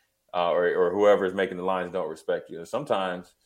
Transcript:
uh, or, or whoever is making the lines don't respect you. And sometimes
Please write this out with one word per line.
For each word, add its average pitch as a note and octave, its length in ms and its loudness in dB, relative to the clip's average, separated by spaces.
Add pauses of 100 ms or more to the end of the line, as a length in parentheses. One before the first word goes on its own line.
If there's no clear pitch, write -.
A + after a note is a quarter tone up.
(340)
uh, F2 160 0
or, F2 240 2
or F2 180 2
whoever G2+ 320 6
is F#2 100 -2
making F#2 220 -2
the F2+ 80 -8
lines F#2 280 -4
don't F2 160 -4
respect E2 420 -6
you. D#2+ 80 -12
And E2+ 100 -14
sometimes F#2+ 640 -4 (120)